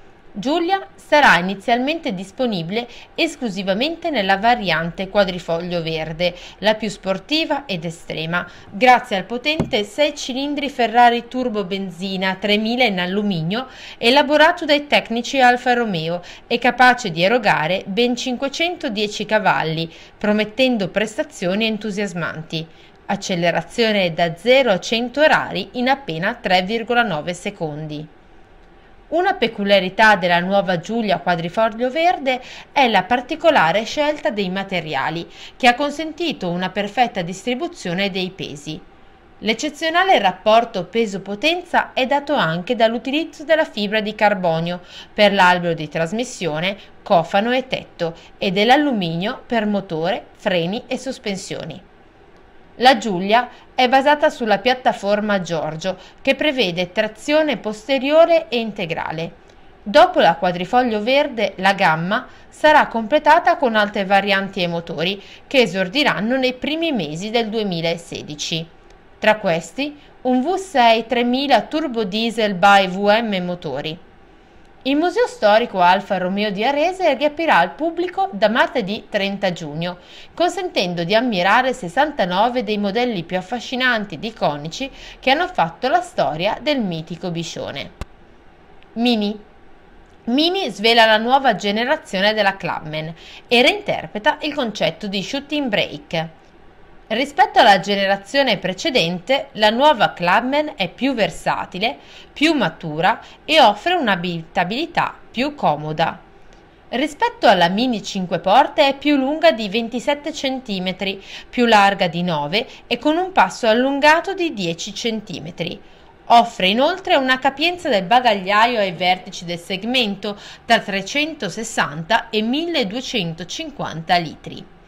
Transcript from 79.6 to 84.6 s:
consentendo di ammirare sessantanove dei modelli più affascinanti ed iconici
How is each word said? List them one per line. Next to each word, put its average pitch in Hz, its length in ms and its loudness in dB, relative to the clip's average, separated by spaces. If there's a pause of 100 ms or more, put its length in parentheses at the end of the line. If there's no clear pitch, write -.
consentendo 320 680 -2
di 175 100 0
ammirare 226 580 2
sessantanove 240 920 0
dei 208 140 -2
modelli 208 440 -2
più 180 140 -8
affascinanti 226 800 -4
ed 131 80 -12
iconici 180 640 -6 (300)